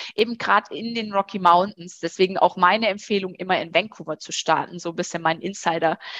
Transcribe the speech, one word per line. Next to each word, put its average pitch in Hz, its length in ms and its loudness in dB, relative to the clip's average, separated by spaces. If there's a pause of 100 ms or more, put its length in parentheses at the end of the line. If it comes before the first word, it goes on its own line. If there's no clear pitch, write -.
(140)
eben 233 220 0
grad 208 360 0
in 233 220 -8
den 220 180 -6
Rocky 196 260 -2
Mountains. 180 600 2
Deswegen 185 380 0
auch - 180 4
meine 202 320 4
Empfehlung, 190 460 -2
immer 185 260 0
in 165 140 -8
Vancouver 165 440 -2
zu - 140 -14
starten, 160 460 -2
so 170 120 -8
ein 165 60 -10
bisschen 170 260 -6
mein 165 180 0
Insider, 165 580 -2 (220)